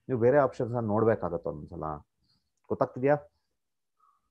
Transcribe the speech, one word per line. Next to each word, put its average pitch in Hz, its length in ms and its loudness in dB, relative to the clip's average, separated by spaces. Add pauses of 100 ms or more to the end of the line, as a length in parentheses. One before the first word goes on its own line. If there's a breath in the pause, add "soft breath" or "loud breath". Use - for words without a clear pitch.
ನೀವು 127 180 -2
ಬೇರೆ 131 200 6
ಆಪ್ಷನ್ಸ್ 127 320 -4
ನ 120 40 -2 (120)
ನೋಡ್ಬೇಕಾಗತ್ತೆ 104 600 0
ಒಂದ್ಸಲ. 78 320 -10 (840)
ಗೊತ್ತಾಗ್ತಿದ್ಯಾ? 131 460 0 (1160)